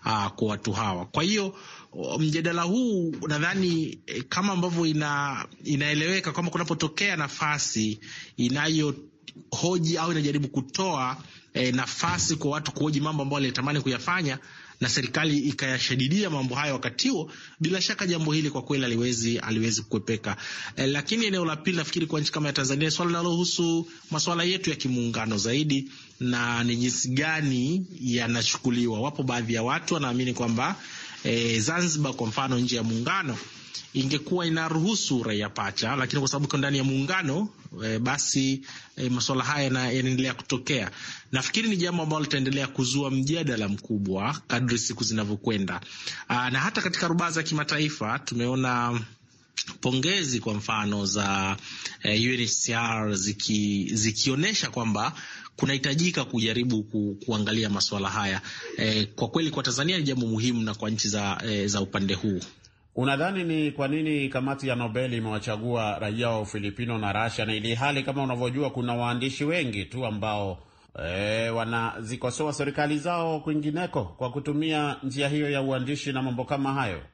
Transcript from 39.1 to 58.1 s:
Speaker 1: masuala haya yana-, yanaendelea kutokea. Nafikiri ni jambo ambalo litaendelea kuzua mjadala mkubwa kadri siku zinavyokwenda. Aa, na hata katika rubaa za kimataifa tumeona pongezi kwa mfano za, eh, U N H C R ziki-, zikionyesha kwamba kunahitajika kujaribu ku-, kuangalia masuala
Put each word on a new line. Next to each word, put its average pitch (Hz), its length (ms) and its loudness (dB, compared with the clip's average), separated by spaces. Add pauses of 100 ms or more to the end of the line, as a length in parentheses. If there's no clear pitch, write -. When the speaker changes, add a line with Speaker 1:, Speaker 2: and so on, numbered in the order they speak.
Speaker 1:
masuala 123 340 2
haya 143 200 0
yana-, 127 320 0
yanaendelea 131 380 0
kutokea. 127 560 -2 (420)
Nafikiri 214 360 0
ni 202 80 2
jambo 175 260 0
ambalo 156 200 0
litaendelea 135 440 0
kuzua 131 440 0
mjadala 135 580 0
mkubwa 101 800 -2
kadri 120 320 2
siku 113 260 -2
zinavyokwenda. 104 760 0 (480)
Aa, 123 220 0
na 131 100 2
hata 208 220 0
katika 180 260 0
rubaa 170 220 2
za 160 120 0
kimataifa 147 760 0
tumeona 120 840 2 (800)
pongezi 131 600 2
kwa 110 140 -2
mfano 104 520 0
za, 98 500 2 (460)
eh, 107 280 2
U 127 40 2
N 123 60 -2
H 113 80 2
C 123 260 0
R 113 400 0
ziki-, 101 800 0
zikionyesha 131 760 2
kwamba 113 420 0 (440)
kunahitajika 139 680 2
kujaribu 113 580 2
ku-, 104 340 -2 (100)
kuangalia 110 440 0
masuala 98 400 0